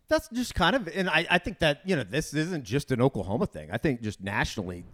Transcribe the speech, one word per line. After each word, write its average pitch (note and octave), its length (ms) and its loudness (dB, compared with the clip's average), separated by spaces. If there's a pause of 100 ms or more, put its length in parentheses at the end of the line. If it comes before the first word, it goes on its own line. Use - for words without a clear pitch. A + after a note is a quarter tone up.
That's D#4 200 0
just A#3+ 260 -4
kind F3+ 220 4
of, A3 120 -4
and F#3 200 0
I, D#3+ 220 4
I F3 80 4
think G3+ 220 -6
that, D3 240 4
you F#3 120 2
know, B2 80 0
this A#2+ 280 -2
isn't D#3 320 -2
just C3 280 -2
an A#2 80 2
Oklahoma A#2+ 460 2
thing. D#2 260 -10
I A2 60 -2
think B2 240 0
just G#2+ 180 -4
nationally, F#2+ 720 -4